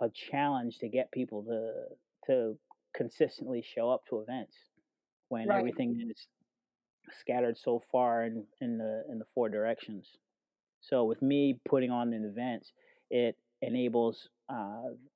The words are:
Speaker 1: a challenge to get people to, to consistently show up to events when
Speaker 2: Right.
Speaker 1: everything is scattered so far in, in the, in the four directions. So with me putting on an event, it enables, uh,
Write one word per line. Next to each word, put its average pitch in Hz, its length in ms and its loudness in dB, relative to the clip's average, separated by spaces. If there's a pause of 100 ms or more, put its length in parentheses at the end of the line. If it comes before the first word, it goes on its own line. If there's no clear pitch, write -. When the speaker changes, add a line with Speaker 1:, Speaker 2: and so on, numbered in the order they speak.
Speaker 1:
a 117 80 2 (220)
challenge 139 480 0
to 120 100 -6
get 123 240 0
people 110 320 -4
to, 113 280 -2 (600)
to 113 260 2 (380)
consistently 123 680 -2
show 117 280 -2
up 123 180 0
to 110 120 -4
events 113 360 -10 (720)
when 113 200 -2
Speaker 2:
Right. 101 100 6
Speaker 1:
everything 120 420 0 (100)
is - 160 -14 (920)
scattered 123 380 0
so 120 240 0 (100)
far 120 320 4
in, 113 200 -4 (160)
in 117 180 -2
the, 110 320 -2
in 113 80 -6
the 110 160 -10
four 117 140 2
directions. 107 580 -2 (760)
So 123 240 4
with 113 180 2
me 139 460 6
putting 127 220 0
on 120 220 0
an 110 120 -4
event, 117 420 -6 (440)
it 123 260 2 (260)
enables, 120 640 0 (200)
uh, 117 420 -8 (260)